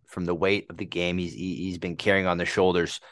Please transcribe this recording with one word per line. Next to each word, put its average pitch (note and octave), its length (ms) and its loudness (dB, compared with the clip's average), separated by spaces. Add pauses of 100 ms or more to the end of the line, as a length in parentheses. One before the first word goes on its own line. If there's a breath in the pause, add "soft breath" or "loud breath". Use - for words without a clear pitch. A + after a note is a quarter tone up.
from F2+ 200 -6
the F2 100 2
weight F#2+ 340 2
of E2+ 80 -16
the G2+ 80 -8
game F2 320 -2
he's, F2 160 -4
he, F2+ 220 -6
he's F2+ 240 -6
been F2 160 -6
carrying G2 320 4
on F2 100 2
the F2 80 0
shoulders F2+ 540 2 (120)